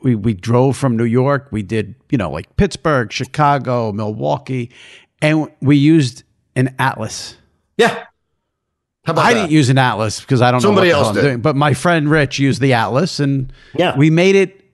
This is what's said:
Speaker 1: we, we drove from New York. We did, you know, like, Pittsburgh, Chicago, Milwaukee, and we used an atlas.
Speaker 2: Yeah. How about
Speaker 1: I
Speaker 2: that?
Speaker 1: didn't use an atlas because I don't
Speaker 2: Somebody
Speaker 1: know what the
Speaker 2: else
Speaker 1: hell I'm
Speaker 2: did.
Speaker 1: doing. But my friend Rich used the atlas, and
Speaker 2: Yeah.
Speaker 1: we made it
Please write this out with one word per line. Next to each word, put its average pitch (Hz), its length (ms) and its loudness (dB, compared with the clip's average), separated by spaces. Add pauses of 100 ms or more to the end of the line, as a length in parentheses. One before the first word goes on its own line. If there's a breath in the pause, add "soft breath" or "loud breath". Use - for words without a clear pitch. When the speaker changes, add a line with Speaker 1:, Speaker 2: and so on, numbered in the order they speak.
Speaker 1:
we, 127 120 0
we 107 200 -2
drove 120 420 0
from 123 200 -2
New 113 80 0
York. 131 460 -2
We 107 120 -6
did, 101 320 -6 (160)
you 135 80 0
know, 90 120 -4
like, 76 260 -12
Pittsburgh, 147 560 -2
Chicago, 131 800 -2
Milwaukee, 120 800 -6 (500 loud breath)
and 151 280 0 (120)
we 143 160 4
used 147 460 2 (320)
an 131 240 -2
atlas. - 580 -6 (400)
Speaker 2:
Yeah. - 280 0 (1000)
How 165 100 -4
about 160 100 2
Speaker 1:
I 233 100 2
Speaker 2:
that? 220 60 0
Speaker 1:
didn't 160 120 -2
use 151 160 4
an 135 100 2
atlas 110 420 0
because 131 220 0
I 123 100 4
don't 123 80 0
Speaker 2:
Somebody 190 300 4
Speaker 1:
know 151 80 4
what 139 40 2
the 117 60 2
Speaker 2:
else 104 80 -2
Speaker 1:
hell - 20 -
I'm 104 60 2
Speaker 2:
did. 143 60 2
Speaker 1:
doing. 120 120 -4
But 135 140 0
my 147 180 2
friend 165 340 0
Rich 147 300 0
used 131 220 0
the 135 140 2
atlas, 117 440 -2
and 139 340 -2 (220 loud breath)
Speaker 2:
Yeah. 175 220 0
Speaker 1:
we 156 140 4
made 185 260 4
it 190 380 -2